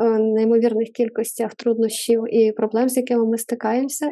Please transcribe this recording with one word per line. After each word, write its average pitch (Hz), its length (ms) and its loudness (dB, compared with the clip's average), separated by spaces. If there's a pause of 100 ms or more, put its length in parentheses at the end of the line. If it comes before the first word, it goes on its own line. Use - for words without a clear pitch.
(200)
неймовірних 220 680 2
кількостях 226 680 -4
труднощів 226 800 0
і 220 160 4
проблем, 220 380 0
з 262 80 -2
якими 247 280 0
ми 226 120 0
стикаємося, 247 760 -4